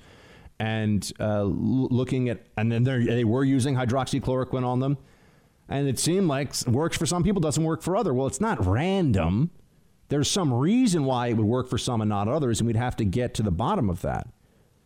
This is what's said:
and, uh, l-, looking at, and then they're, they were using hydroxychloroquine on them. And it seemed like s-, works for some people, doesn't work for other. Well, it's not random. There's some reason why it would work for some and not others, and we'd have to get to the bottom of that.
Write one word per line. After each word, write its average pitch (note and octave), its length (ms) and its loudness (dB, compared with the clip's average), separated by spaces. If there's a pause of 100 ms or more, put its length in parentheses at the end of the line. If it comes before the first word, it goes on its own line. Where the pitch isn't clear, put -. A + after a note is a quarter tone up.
(600)
and, A2 580 0
uh, G#2+ 220 0
l-, G#2+ 500 0
looking B2+ 400 0
at, - 160 -8 (100)
and A2 140 0
then A#2 140 2
they're, B2+ 200 2
they A#2+ 200 2
were A#2+ 200 2
using C3+ 300 2
hydroxychloroquine B2+ 920 -2
on B2 140 0
them. C3+ 180 0 (720)
And C#3 200 -2
it C3 100 -2
seemed F3+ 300 2
like C#3 220 -2
s-, - 160 -6
works C3+ 300 0
for E3+ 100 -2
some F3+ 160 0
people, G3 180 2
doesn't D#3 240 0
work D#3+ 180 -2
for F3+ 140 -2
other. G3+ 160 0
Well, C3 140 0
it's - 140 -4
not G3 240 -2
random. A#2+ 840 2 (580)
There's C#3 220 0
some E3+ 220 0
reason F3 540 2
why B2 220 0
it A#2+ 60 0
would G#2+ 120 2
work B2 220 0
for A#2+ 100 -2
some A#2 240 -2
and G#2+ 60 0
not G2+ 200 0
others, B2+ 320 0
and A2+ 60 0
we'd A#2 100 0
have B2 200 -2
to A#2 80 -2
get A#2 300 0
to - 80 -4
the G#2+ 80 0
bottom B2 380 0
of E2+ 140 -4
that. A#1+ 260 -4 (580)